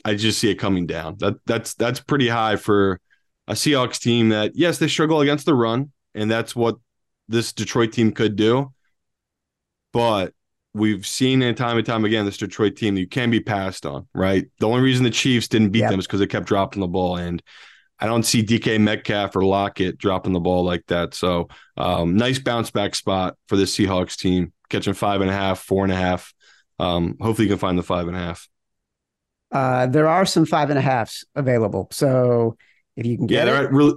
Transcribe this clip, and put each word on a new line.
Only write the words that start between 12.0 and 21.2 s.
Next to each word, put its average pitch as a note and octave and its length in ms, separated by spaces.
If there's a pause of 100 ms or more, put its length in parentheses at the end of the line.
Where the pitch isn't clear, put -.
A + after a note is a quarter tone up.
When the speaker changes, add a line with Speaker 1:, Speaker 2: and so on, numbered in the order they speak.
Speaker 1:
again, G#2+ 220
this G2+ 100
Detroit G2+ 400
team, G2+ 200
you F#2 120
can B2 200
be A2+ 120
passed F#2+ 440
on, C#2+ 300
right? F#2 300 (160)
The G#2+ 80
only B2 140
reason B2+ 200
the A#2+ 80
Chiefs B2 380
didn't A2 220
beat A2+ 100
Speaker 2:
Yep. A2 100
Speaker 1:
them F#2+ 80
is F#2 80
'cause G2 140
they G2 80
kept F#2+ 180
dropping G2 340
the F#2 60
ball, F2+ 300
and F2 260 (560)
I - 60
don't A2+ 200
see A#2+ 180
D A2 160
K A2+ 180
Metcalf G#2 580
or F#2+ 80
Lockett F#2+ 540
dropping F#2 380
the F2+ 60
ball F2+ 240
like F2+ 240
that. F2 260
So, F2 340 (300)